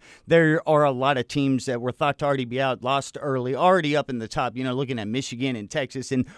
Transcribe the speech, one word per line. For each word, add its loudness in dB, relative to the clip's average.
there 4
are 6
a 4
lot 2
of -4
teams 0
that -2
were -2
thought 0
to -2
already 0
be -6
out, -2
lost -2
early, -2
already 4
up 0
in -6
the -8
top, -4
you -4
know, -2
looking -4
at -6
Michigan -4
and -10
Texas. -6
And 0